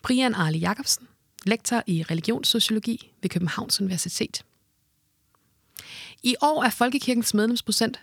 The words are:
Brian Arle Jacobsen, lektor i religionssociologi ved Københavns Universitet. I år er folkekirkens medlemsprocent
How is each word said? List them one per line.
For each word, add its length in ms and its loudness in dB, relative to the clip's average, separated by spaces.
Brian 320 2
Arle 240 0
Jacobsen, 500 -2
lektor 420 0
i 160 2
religionssociologi 1080 0
ved 80 0
Københavns 500 -2
Universitet. 640 -4
I 180 4
år 240 2
er 60 4
folkekirkens 640 0
medlemsprocent 680 0